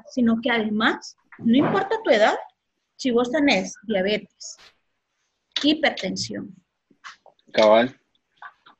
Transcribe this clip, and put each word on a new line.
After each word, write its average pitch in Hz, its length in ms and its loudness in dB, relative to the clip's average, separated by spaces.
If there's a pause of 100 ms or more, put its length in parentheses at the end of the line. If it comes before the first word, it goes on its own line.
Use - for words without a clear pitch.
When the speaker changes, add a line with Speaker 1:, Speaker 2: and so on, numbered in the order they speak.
Speaker 1:
sino 226 320 0
que 240 120 -2
además, 220 640 -2 (220)
no 233 180 2
importa 392 480 0
tu 381 60 0
edad, 262 260 4 (580)
si - 160 -4
vos 247 220 0
tenés 233 500 0
diabetes, 202 760 -6 (1040)
hipertensión, 208 920 -4 (1000)
Speaker 2:
Cabal. 113 420 4 (840)